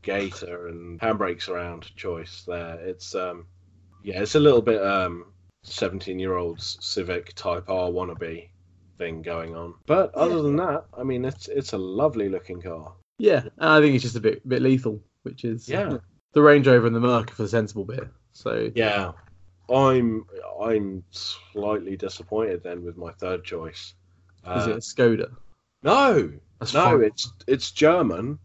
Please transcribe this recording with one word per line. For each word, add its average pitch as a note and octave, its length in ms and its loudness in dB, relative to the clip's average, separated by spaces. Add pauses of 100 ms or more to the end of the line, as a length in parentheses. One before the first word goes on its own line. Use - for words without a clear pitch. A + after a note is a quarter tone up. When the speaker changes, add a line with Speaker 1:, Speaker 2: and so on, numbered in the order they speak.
Speaker 1:
gaiter F2+ 640 -6
and E2+ 320 -14
handbrakes G2 500 -2
around F2 460 -10
choice E2 500 -10
there. E2+ 360 -10
It's, F#2 340 -10
um, F2 300 -6 (580)
yeah, F#2+ 180 -6
it's G#2+ 140 -4
a D3+ 40 8
little C#3 220 8
bit, G#2+ 220 2
um, F#2 420 -2 (380)
seventeen-year-old's F#2 1160 -6
Civic F2 520 -6
Type F2+ 360 -6
R F2+ 200 -2
wannabe F2 600 -8 (500)
thing E2 240 -8
going E2 320 -8
on. E2+ 180 -12 (140)
But F3 260 2
other E3+ 220 2
Speaker 2:
Yeah. D#3+ 80 0
Speaker 1:
than C#3+ 140 0
that, D#3+ 280 -2 (100)
I B2 80 -10
mean, B2+ 220 -4
it's, C3+ 220 -10
it's C#3 260 -6
a G#2 60 -4
lovely G#2 500 -4
looking F2+ 320 -8
car. E2 320 -12 (240)
Speaker 2:
Yeah, F#3+ 240 4 (160)
and D#3+ 120 2
I D#3 120 8
think D3 140 6
it's B2 80 2
just A2+ 140 -6
a A2 40 -6
bit, A2 260 0
bit B2+ 140 0
lethal, B2+ 400 2 (220)
which C3 220 -12
is A#2 220 -6
Speaker 1:
Yeah. D#3 300 -2 (360)
Speaker 2:
the D3+ 100 6
Range D3 240 10
Rover B2 180 8
and A#2 100 2
the A#2 40 0
Merc A#2+ 320 2
for - 120 -8
the G2 60 -4
sensible G#2 360 -2
bit. - 220 -10 (260)
So A2+ 420 -4
Speaker 1:
Yeah. G2+ 380 -2 (540)
I'm, B2 580 2 (360)
I'm G2+ 480 -2
slightly G2+ 880 -8
disappointed F#2+ 640 -6
then F2 220 -10
with E2+ 140 -12
my E2 160 -12
third F2+ 300 -6
choice. - 520 -14 (500)
Speaker 2:
Is G2 220 -4
Speaker 1:
Uh, - 20 -2
Speaker 2:
it G#2+ 60 -2
a A#2 40 -8
Skoda? A#2 520 0 (500)
Speaker 1:
No. F3+ 500 4 (280)
Speaker 2:
That's A#2+ 140 -8
Speaker 1:
No, D#3 120 4
Speaker 2:
fine. D3+ 180 6
Speaker 1:
it's, - 300 -2 (140)
it's C3 240 0
German. D3 720 2